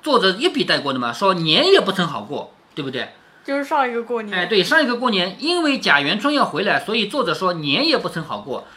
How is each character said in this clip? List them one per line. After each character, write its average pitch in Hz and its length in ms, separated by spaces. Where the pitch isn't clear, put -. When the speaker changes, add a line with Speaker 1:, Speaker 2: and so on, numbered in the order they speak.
Speaker 1:
作 285 160
者 190 120
一 240 180
笔 262 160
带 147 140
过 135 140
的 131 60
吗？ 120 140
说 190 220
年 170 360
也 370 100
不 185 120
曾 170 160
好 117 140
过， 127 320
对 151 80
不 135 80
对？ 120 220
Speaker 2:
就 277 120
是 285 80
上 277 240
一 240 40
个 233 100
过 233 200
年。 202 140
Speaker 1:
哎， 180 100
对， 185 160
上 311 200
一 262 40
个 240 100
过 240 140
年， 190 300
因 339 220
为 277 160
贾 147 220
元 156 180
春 285 140
要 269 120
回 156 180
来， 160 180
所 214 140
以 214 120
作 254 180
者 170 80
说 180 220
年 160 320
也 294 100
不 175 120
曾 165 160
好 104 160
过。 117 260